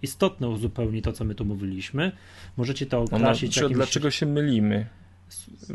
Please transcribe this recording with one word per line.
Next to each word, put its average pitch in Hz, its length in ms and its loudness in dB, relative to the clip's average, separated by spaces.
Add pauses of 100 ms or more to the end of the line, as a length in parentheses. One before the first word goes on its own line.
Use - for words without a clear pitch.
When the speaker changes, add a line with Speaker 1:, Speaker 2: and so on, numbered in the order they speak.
Speaker 1:
istotny - 460 0
uzupełni 110 540 -2
to, 117 100 -2
co 117 120 -6
my 107 100 -2
tu 104 100 -4
mówiliśmy, 101 680 -2 (440)
możecie 135 300 -2
to 120 260 2
Speaker 2:
No, 107 60 2
na 117 60 4
Speaker 1:
okrasić - 260 2
Speaker 2:
przykład 135 200 2
Speaker 1:
jakimś 123 60 2 (100)
Speaker 2:
dlaczego 147 240 2
się 151 160 0
mylimy 117 600 2 (420)
z, - 180 -20 (280)